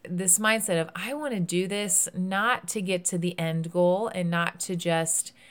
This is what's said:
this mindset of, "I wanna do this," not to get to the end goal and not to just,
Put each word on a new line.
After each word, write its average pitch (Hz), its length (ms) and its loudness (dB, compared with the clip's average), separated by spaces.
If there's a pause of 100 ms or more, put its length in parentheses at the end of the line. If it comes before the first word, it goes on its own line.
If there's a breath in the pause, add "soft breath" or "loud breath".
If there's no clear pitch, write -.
this 190 300 2
mindset 214 420 2
of, 160 140 -4
"I 208 180 -6
wanna 285 260 -4
do 175 280 0
this," 202 460 0
not 190 560 0
to 220 120 -4
get 180 240 -2
to 180 120 0
the 175 220 0
end 165 320 -2
goal 180 380 4
and 180 200 -2
not 170 320 0
to 185 140 -4
just, 165 580 0 (180 loud breath)